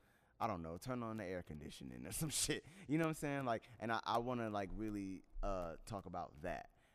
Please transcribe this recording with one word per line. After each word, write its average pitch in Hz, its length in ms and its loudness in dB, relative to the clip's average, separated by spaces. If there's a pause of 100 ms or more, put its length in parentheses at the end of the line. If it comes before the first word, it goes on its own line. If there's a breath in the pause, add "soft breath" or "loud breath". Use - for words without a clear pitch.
(400 soft breath)
I - 60 2
don't 98 160 0
know, 82 160 -4
turn 123 240 -2
on 110 160 -2
the 107 80 -2
air 90 200 -2
conditioning," 71 600 -8
or 90 60 -6
<laughs> - 20 -2
some 160 160 0
shit. - 340 2 (240 loud breath)
You 147 120 6
know 165 60 6
what 160 40 4
I'm 160 60 0
saying? 143 300 0
Like, 113 180 4 (160)
and 113 120 2
I, 110 140 4
I 110 140 6
wanna, 120 320 2
like, 101 260 2
really, 101 460 -2 (180)
uh, 92 300 2 (160)
talk 98 180 -4
about 87 280 -4 (100)
that. 82 240 0 (280 soft breath)